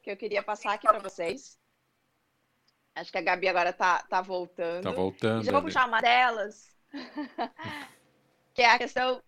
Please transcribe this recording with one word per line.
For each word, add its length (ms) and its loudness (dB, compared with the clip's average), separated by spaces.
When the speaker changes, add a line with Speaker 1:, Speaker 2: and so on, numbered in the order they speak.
Speaker 1:
que 80 -12
eu 60 -8
queria 260 -2
passar 320 -4
aqui 120 -4
pra 120 4
vocês. 600 -8
Acho 180 -10
que 60 -2
a 40 -4
Gabi 260 2
agora 240 2
tá, 300 2
tá 180 0
voltando. 640 -4
Speaker 2:
Tá 80 -4
voltando, 540 0
Speaker 1:
Já 80 0
vou 80 6
Speaker 2:
Gabi. 120 -6
Speaker 1:
puxar 140 2
uma 140 0
delas, 760 2
<laughs> 1600 -12
que 80 -4
é 100 6
a 80 6
questão 500 -2